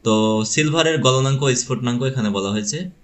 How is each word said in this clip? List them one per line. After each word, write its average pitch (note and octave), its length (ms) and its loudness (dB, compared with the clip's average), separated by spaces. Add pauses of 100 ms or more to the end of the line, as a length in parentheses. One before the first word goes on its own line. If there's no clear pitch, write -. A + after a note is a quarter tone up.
তো A2 400 2
সিলভারের D#3 540 0
গলনাঙ্ক C3 460 2
ও C3 120 2
স্ফুটনাঙ্ক A#2+ 480 -2
এখানে C3 260 -2
বলা G2 200 -2
হয়েছে G#2+ 400 -4 (140)